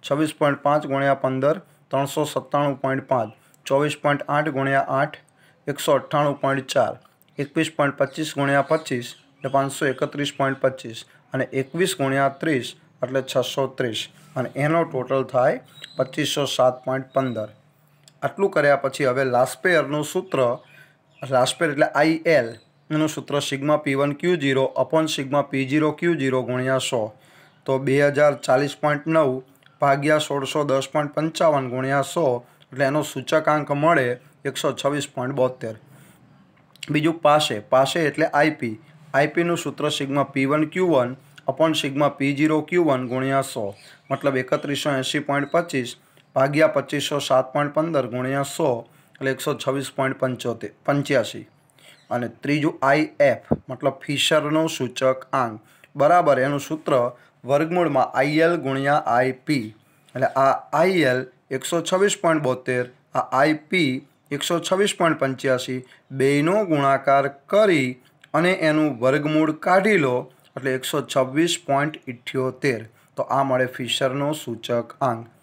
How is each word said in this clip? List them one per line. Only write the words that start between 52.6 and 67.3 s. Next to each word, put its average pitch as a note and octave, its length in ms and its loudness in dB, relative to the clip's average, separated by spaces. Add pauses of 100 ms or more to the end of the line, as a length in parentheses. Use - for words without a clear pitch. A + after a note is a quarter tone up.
આઈ D3 260 4 (120)
એફ, C3+ 320 2 (160)
મતલબ C3+ 240 -2
ફિશરનો D3+ 760 0
સૂચકાંક, C3 920 -2 (360)
બરાબર D3 420 6
એનું C#3 220 0
સૂત્ર C3+ 500 -2 (340)
વર્ગમૂળમાં D3 760 0
આઈ D3 200 2
એલ E3+ 180 4
ગુણ્યા C#3 500 0
આઈ B2+ 260 2
પી. B2 440 -4 (380)
એટલે C3 120 -2
આ C3+ 260 2 (200)
આઈ F3 300 2
એલ B2+ 240 2 (240)
એકસો C#3 300 -4
છવ્વીસ F#3+ 360 0
પોઇન્ટ D#3+ 260 0
બોતેર, B2+ 420 -2 (300)
આ C3 40 0
આઈ C#3 360 2
પી D3+ 520 -2 (240)
એકસો D3 280 -2
છવ્વીસ F#3+ 360 0
પોઇન્ટ D#3+ 240 2
પંચ્યાસી, C3 680 -2 (260)
બેયનો C#3+ 540 2
ગુણાકાર C#3 640 2
કરી D#3+ 720 2 (340)